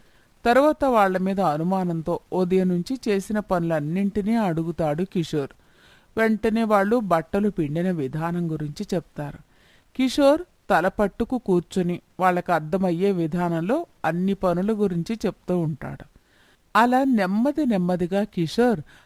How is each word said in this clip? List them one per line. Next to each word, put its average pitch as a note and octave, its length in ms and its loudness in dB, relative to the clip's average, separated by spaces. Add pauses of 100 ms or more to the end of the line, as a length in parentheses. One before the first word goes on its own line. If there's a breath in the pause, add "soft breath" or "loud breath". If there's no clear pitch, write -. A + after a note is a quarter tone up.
(460 soft breath)
తర్వాత C#4 400 4
వాళ్ళ G3+ 320 4
మీద F#3+ 240 -2
అనుమానంతో E3+ 800 -2 (140)
ఉదయం F#3 360 2
నుంచి F3+ 300 -2 (100)
చేసిన G3+ 300 -2
పనులన్నింటినీ F#3 960 -2
అడుగుతాడు E3 680 -2
కిషోర్. D#3+ 460 -4 (680 soft breath)
వెంటనే A3+ 460 0
వాళ్ళు G#3+ 320 2
బట్టలు G3+ 540 0
పిండిన E3+ 420 -2
విధానం D#3+ 600 -4
గురించి D3+ 420 -6
చెప్తారు. D3 440 -8 (580 soft breath)
కిషోర్ C#4 460 4 (280)
తల F3+ 180 4
పట్టుకు G#3+ 500 -2
కూర్చుని F3 640 -2 (180)
వాళ్ళకు F3+ 320 0
అర్థమయ్యే F3 600 0
విధానంలో F3 760 -2 (200)
అన్ని F3+ 280 0
పనుల F#3 380 0
గురించి G3+ 540 -2
చెప్తూ F3+ 340 -4
ఉంటాడు. C#3+ 460 -6 (680 soft breath)
అలా B3 280 4
నెమ్మది A#3+ 640 2
నెమ్మదిగా F3+ 580 0
కిషోర్ G3+ 580 0 (240 soft breath)